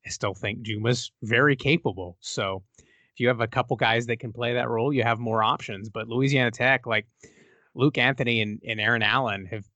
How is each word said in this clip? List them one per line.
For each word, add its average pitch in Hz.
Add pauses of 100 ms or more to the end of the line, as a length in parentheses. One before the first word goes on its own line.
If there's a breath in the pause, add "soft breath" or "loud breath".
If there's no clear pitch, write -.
I -
still 101
think 104
Juma's 110 (100)
very 123
capable. 101
So 95 (140)
if -
you 120
have 123
a 113
couple 123
guys 117
that 117
can 113
play 120
that 120
role, 117
you 127
have 117
more 110
options. 110
But 113
Louisiana 131
Tech, 123
like, 110 (720 soft breath)
Luke 135
Anthony 120
and, 104
and 110
Aaron 113
Allen 107
have 98 (100)